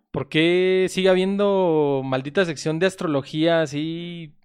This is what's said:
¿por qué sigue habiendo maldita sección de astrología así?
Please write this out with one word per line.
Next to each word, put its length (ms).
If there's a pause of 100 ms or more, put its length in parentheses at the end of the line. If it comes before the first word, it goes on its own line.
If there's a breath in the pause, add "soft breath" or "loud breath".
(120)
¿por 160
qué 600
sigue 200
habiendo 920
maldita 420
sección 340
de 80
astrología 720
así? 840